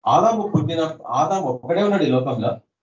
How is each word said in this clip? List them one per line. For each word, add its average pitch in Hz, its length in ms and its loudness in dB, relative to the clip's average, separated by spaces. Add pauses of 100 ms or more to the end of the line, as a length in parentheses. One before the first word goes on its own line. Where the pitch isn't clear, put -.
ఆదాము 208 480 2
పుట్టిన, 156 420 -2 (100)
ఆదాము 156 400 -2
ఒక్కడే 147 360 -2
ఉన్నాడు 202 200 2
ఈ 131 40 2
లోకంలో. 127 500 -2 (260)